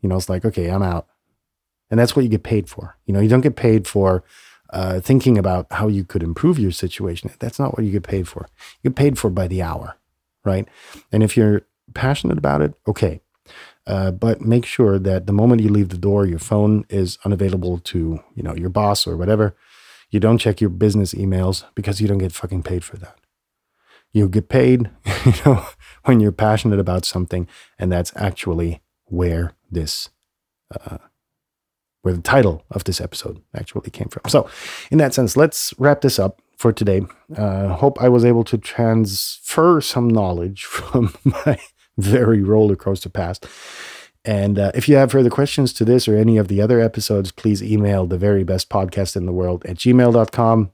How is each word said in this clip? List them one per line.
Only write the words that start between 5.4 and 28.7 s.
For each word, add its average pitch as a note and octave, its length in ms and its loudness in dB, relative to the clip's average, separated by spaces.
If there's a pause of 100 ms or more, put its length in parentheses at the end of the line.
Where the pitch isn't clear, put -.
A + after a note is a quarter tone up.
how A2 160 -2
you G2 160 -2
could F2 200 -6
improve G#2+ 360 0
your G2 120 0
situation. F2 680 -8
That's A#2+ 180 -10
not C#3 200 -4
what A#2 80 -2
you G2 80 -2
get G2 100 -4
paid F#2+ 240 -4
for. - 220 -16 (320)
You - 80 -2
get B2+ 80 -8
paid C3+ 200 2
for A2 120 -2
by F#2 180 -4
the F#2 140 -4
hour, E2 340 -8 (480)
right? G2 240 -2 (420)
And A2 140 2
if G#2 140 2
you're G#2+ 240 4 (320)
passionate - 440 -2
about D2 240 0
it, D2+ 120 -2 (120)
okay. G2 360 -2 (680)
Uh, F#2+ 240 -2
but A2 300 -2
make A#2 240 2
sure G2+ 340 2
that F#2 260 -2
the G2+ 80 -2
moment A2+ 280 4
you G#2+ 80 2
leave G#2 200 2
the F#2 80 -10
door, G2+ 280 0
your E2+ 140 -4
phone G#2 500 2
is F#2+ 340 -4
unavailable F2+ 560 -2
to, E2 400 -6 (160)
you - 80 -10
know, D#2+ 120 -8
your F2 140 -6
boss G2+ 380 0
or E2+ 80 -6
whatever. G2+ 400 0 (540)
You G#2+ 100 0
don't A2 180 4
check A2 240 0
your G#2+ 80 2
business G2+ 440 0
emails F#2+ 500 -2 (120)
because G2+ 260 -4
you G#2+ 60 0
don't G2+ 100 0
get F#2+ 160 -4
fucking F2+ 300 -8
paid F2+ 200 -6
for - 140 -18
that. - 200 -20 (960)
You G#2 140 4
get G2 220 -2
paid, B2+ 400 2 (160)
<laughs> - 200 -4
you B2+ 80 6 (120)
know, C3+ 200 2 (380)
when B2 160 4
you're G#2 120 4
passionate G#2+ 480 0
about F2+ 260 -2
something, F2+ 420 -4 (320)
and F#2+ 120 -2
that's F2 240 -2
actually E2+ 680 -4 (240)